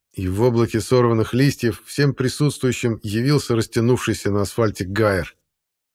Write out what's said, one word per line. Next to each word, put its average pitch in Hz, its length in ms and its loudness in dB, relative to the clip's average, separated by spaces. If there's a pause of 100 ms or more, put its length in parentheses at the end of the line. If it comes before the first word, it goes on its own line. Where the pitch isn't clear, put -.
(120)
и 95 160 -6
в 98 140 -2
облаке 117 380 2
сорванных 117 540 2
листьев 123 520 0
всем 143 280 0
присутствующим 127 880 -2
явился 117 520 0
растянувшийся 113 760 0
на 101 120 2
асфальте 104 420 -2
Гайер. 98 520 -2 (580)